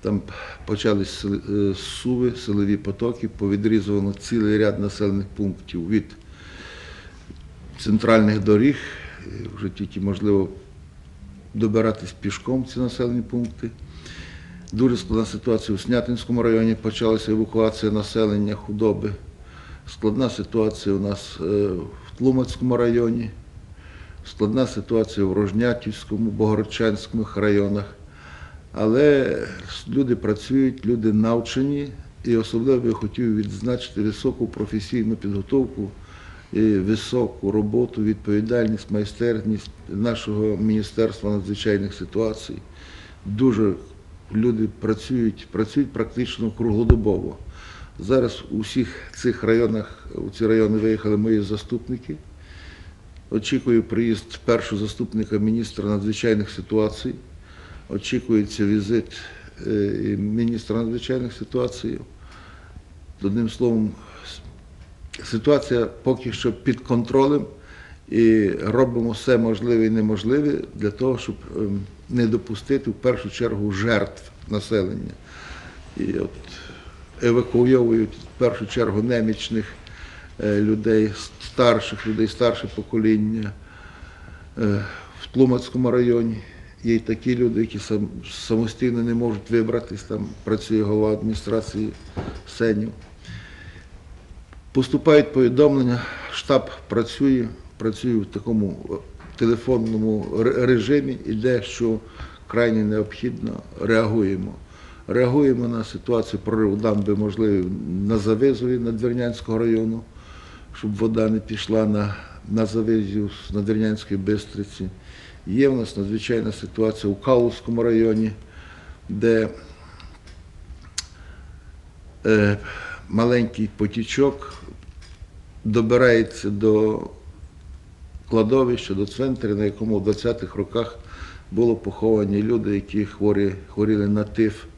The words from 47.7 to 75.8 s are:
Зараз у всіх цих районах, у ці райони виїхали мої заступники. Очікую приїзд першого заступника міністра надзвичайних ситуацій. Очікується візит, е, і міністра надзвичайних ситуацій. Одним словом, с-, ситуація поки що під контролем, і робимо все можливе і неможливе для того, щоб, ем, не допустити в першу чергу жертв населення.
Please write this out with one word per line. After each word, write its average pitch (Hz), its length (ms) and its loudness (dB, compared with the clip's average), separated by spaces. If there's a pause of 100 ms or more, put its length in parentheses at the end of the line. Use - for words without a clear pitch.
Зараз 120 520 0
у 104 100 -4
всіх 113 280 -2 (280)
цих - 280 -2
районах, 113 720 2
у - 160 -6
ці 113 160 -2
райони 110 320 4
виїхали 107 380 2
мої 107 240 4
заступники. 104 760 -6 (1120)
Очікую 113 520 2
приїзд 113 600 -2
першого 110 360 2
заступника 107 580 -2
міністра 110 460 0
надзвичайних 104 680 0
ситуацій. 107 640 -2 (720)
Очікується 107 760 0
візит, 107 400 2 (600)
е, 104 380 0
і 101 120 0
міністра 110 600 -2
надзвичайних 117 560 -4
ситуацій. 123 640 -4 (1200)
Одним 110 280 0
словом, 113 420 0 (340)
с-, - 1000 -18
ситуація 123 600 2
поки 127 460 -2
що 113 200 -2
під 120 280 -2
контролем, 135 640 2 (600)
і 110 400 6
робимо 117 640 2
все 117 280 2
можливе 113 480 2
і 110 40 4
неможливе 110 680 2 (160)
для 104 160 -2
того, 127 280 0
щоб, - 180 -8 (200)
ем, 101 240 -2 (280)
не 120 180 2
допустити 117 640 0
в 101 40 -2
першу 123 360 0
чергу 104 420 -2
жертв 101 500 0 (260)
населення. 104 640 -2 (840)